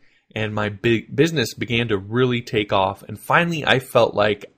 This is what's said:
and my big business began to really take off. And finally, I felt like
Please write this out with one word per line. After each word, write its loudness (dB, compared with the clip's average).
and -4
my -2
big -2
business 0
began -2
to 0
really -2
take -2
off. 0
And -12
finally, 0
I 4
felt 2
like 0